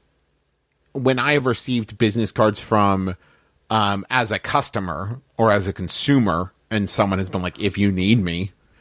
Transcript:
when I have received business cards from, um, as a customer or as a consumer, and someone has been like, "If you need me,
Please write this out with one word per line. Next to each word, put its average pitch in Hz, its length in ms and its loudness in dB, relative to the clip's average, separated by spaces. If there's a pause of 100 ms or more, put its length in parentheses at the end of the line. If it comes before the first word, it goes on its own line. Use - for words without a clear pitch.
(920)
when 131 260 0
I 139 160 2
have 139 100 0
received 120 540 -2
business 110 340 0
cards 110 260 2
from, 98 560 2 (540)
um, 101 400 -2
as 120 240 -2
a 101 60 -2
customer 98 800 -4 (160)
or 113 160 4
as 101 160 0
a 98 60 -6
consumer, 92 800 0 (160)
and 104 180 -2
someone 98 300 0
has 95 100 -4
been 92 140 -6
like, 90 180 -8
"If 101 160 -2
you 101 160 2
need 95 260 2
me, 90 340 -4 (280)